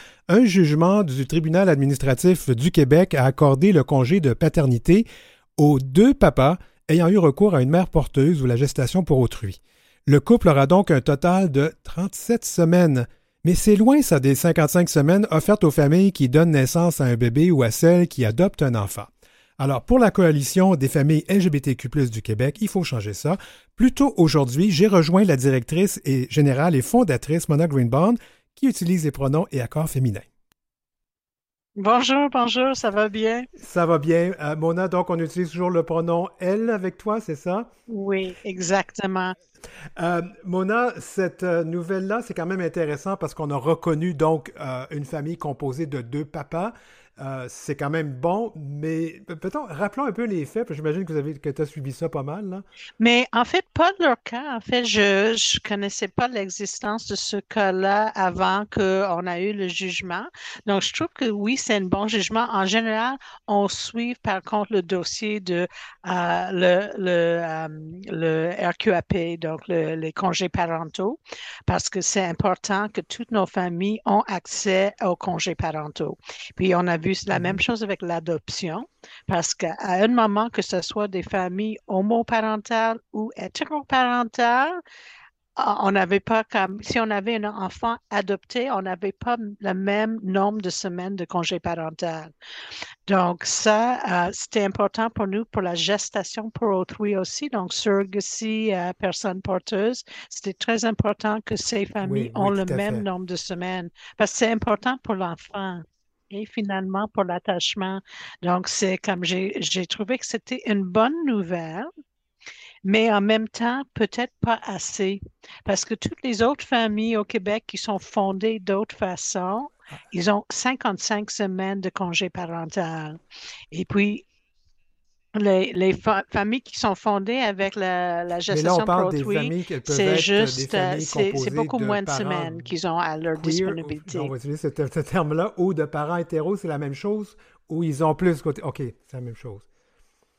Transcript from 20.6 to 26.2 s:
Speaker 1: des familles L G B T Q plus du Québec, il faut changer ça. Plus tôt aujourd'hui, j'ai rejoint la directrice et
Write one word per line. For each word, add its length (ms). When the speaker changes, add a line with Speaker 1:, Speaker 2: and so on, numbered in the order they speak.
Speaker 1:
des 100
familles 400
L 140
G 100
B 100
T 140
Q 140
plus 240
du 100
Québec, 380
il 80
faut 160
changer 300
ça. 240
Plus 160
tôt 260
aujourd'hui, 540
j'ai 160
rejoint 380
la 100
directrice 680
et 260